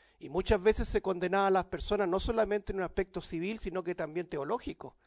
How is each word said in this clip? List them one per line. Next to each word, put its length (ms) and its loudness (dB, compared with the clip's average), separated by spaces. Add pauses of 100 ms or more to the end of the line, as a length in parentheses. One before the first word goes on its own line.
(200)
Y 100 -14
muchas 300 2
veces 280 4
se 120 0
condenaba 460 2
a 40 6
las 160 4
personas 420 0
no 100 2
solamente 540 0
en 60 -2
un 60 0
aspecto 360 -4
civil, 400 -6
sino 240 -4
que 100 -4
también 340 -6
teológico. 680 -6 (100)